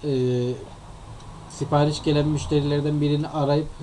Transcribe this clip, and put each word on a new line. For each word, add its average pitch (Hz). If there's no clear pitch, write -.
e, 147
sipariş 147
gelen 147
müşterilerden 147
birini 147
arayıp, 147